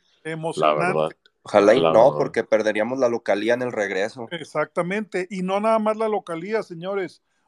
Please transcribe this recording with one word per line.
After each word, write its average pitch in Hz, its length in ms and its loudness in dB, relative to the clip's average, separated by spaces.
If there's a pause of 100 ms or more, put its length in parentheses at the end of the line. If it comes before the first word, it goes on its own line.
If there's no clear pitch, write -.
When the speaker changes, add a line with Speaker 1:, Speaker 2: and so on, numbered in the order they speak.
(240)
Speaker 1:
Emocionante. 156 580 0
Speaker 2:
la - 100 0
verdad. 78 240 -2 (260)
Speaker 3:
Ojalá 104 320 6
y 131 60 2
Speaker 2:
La 80 120 4
Speaker 3:
no, 110 140 8
Speaker 2:
verdad. 147 120 2
Speaker 3:
porque 123 260 -2
perderíamos 107 540 0
la 123 100 2
localía 110 460 -2
en 127 80 -2
el 123 100 -4
regreso. 104 600 -4
Speaker 1:
Exactamente, 175 1000 -6
y 190 120 -8
no 190 180 -2
nada 220 180 2
más 214 180 0
la 220 120 -2
localía, 196 540 -4
señores. 180 600 -8 (260)